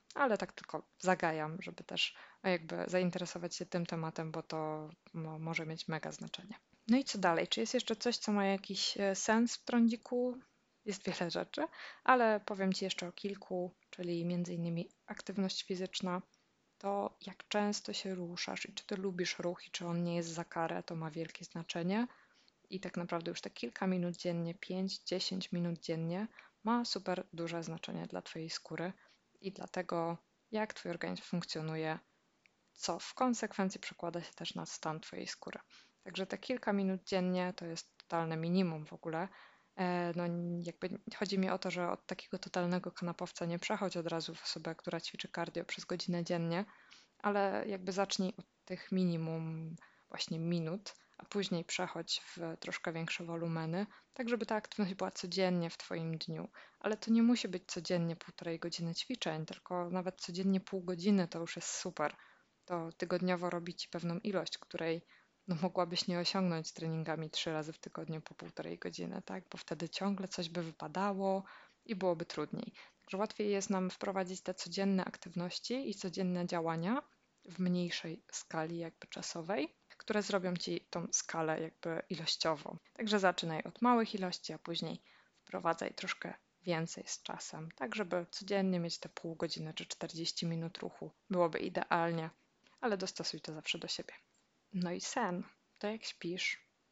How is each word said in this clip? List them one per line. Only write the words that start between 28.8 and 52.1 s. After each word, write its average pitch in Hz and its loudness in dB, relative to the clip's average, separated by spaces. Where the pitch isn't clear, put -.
i 190 -4
dla 190 -10
tego, 170 -2
jak 214 0
twój - -6
organizm 175 -4
funkcjonuje, 160 -2
co 175 -2
w - -10
konsekwencji 220 2
przekłada 170 -6
się - -12
też - -8
na 165 -4
stan 160 -4
twojej - -8
skóry. - -8
Także 185 -4
te 196 -4
kilka 202 0
minut 190 2
dziennie 180 2
to 175 -8
jest 170 -8
totalne 165 0
minimum 165 4
w - -12
ogóle. 165 -2
E, 180 2
no, 175 0
n-, 175 0
jakby 170 -4
chodzi 196 2
mi 190 4
o 190 2
to, 190 -2
że 175 0
od 180 -4
takiego - -6
totalnego 180 0
kanapowca 175 -4
nie 170 0
przechodź 196 0
od 170 -2
razu 165 -2
w - -14
osobę, 160 -4
która 170 -4
ćwiczy - -8
cardio 170 -2
przez - -8
godzinę 175 0
dziennie, 170 2
ale 202 2
jakby 196 -4
zacznij 190 2
od - -14
tych - -6
minimum 160 2
właśnie - -4
minut, 170 0
a - -16
później 190 0
przechodź - -2